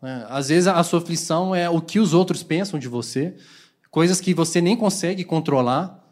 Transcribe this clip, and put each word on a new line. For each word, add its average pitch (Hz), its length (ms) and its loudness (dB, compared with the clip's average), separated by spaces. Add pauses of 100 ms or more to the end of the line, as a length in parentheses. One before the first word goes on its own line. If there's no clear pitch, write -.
né? 131 280 -10
Às 135 200 -4
vezes 175 160 4
a, 180 140 4
a 170 40 6
sua 175 140 0
aflição 170 560 -2
é 175 160 0
o 170 100 2
que 165 200 -2
os 185 140 2
outros 180 280 2
pensam 170 380 -4
de 127 80 -8
você, 123 480 -4 (560)
coisas 180 280 2
que 185 140 0
você 165 260 0
nem 180 160 2
consegue 190 480 -2
controlar. 151 760 0 (120)